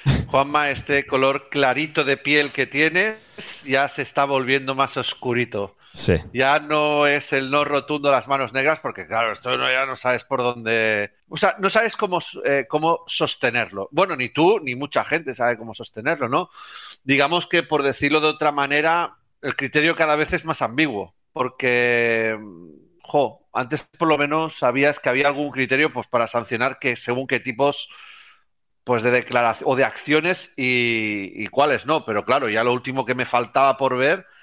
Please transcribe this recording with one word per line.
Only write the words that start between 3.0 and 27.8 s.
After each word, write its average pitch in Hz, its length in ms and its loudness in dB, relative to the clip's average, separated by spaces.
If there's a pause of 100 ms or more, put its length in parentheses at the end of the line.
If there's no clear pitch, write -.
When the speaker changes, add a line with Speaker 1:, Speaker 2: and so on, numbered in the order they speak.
Speaker 2:
ya 139 240 2
se - 140 -8
está 139 240 0
volviendo 135 500 0
más 131 220 0
oscurito. 120 800 -2 (160)
Speaker 1:
Sí. - 220 2 (180)
Speaker 2:
Ya 135 260 4
no 147 480 2
es 143 240 0
el 135 180 0
no 147 140 2
rotundo, 143 480 0
las 127 160 2
manos 135 240 -2
negras, 135 300 0
porque 95 260 -8
claro, 110 240 0
esto 123 260 -4
no, 131 140 0
ya 131 140 0
no 131 100 -6
sabes 123 300 -2
por 127 180 -2
dónde, 113 680 2 (160)
o 156 80 -10
sea, 190 200 2
no 196 120 0
sabes 220 260 2
cómo, 180 240 -2 (240)
eh, 139 240 0
cómo 156 400 0
sostenerlo. 117 840 -2
Bueno, 170 260 0
ni 123 100 -4
tú, 180 340 4
ni 127 140 -6
mucha 131 300 -2
gente 147 280 -4
sabe 120 240 0
cómo 113 160 -14
sostenerlo, 131 540 -4
¿no? 151 220 -2 (560)
Digamos 143 420 2
que, 170 160 2
por 147 180 0
decirlo 139 380 0
de 151 80 2
otra 151 240 0
manera, 147 680 0 (220)
el - 140 -6
criterio 139 400 0
cada 151 220 2
vez 156 160 -2
es 156 100 -4
más 160 180 -6
ambiguo, 117 540 -2 (160)
porque, 120 1040 0 (640)
jo, - 460 -2 (100)
antes 127 240 -4 (160)
por 165 100 0
lo 147 120 4
menos 151 380 -2
sabías 139 420 2
que 135 100 0
había 135 180 2
algún 143 220 -2
criterio, 131 420 0
pues, 120 140 -6
para 117 220 0
sancionar 120 500 -2
que 123 180 -2
según 127 300 -2
qué 123 140 0
tipos, 135 500 -2 (920)